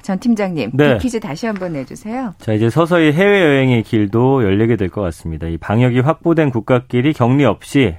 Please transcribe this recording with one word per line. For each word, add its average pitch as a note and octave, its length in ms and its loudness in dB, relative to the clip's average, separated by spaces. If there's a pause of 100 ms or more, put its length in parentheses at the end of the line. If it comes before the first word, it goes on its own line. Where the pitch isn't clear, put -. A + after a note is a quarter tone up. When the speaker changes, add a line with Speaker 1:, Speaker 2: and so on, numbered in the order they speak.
Speaker 1:
전 F#3+ 160 -4
팀장님, F#3 560 -2
Speaker 2:
네. C#3 200 4
Speaker 1:
빅퀴즈 A3+ 260 -2
다시 E3+ 260 -8
한번 F#3 280 -6
내주세요. G#3 640 -10
Speaker 2:
자, - 160 -4
이제 A2 160 2
서서히 D#3+ 420 2
해외여행의 C#3+ 720 2
길도 A2+ 600 0
열리게 G#2+ 320 2
될 F#2+ 100 -2
것 G#2 140 -6
같습니다. E2 460 -6
이 E2 100 -6
방역이 A#2+ 420 0
확보된 D#3 520 0
국가끼리 B2 600 0
격리 C3+ 320 2
없이 G#2+ 560 0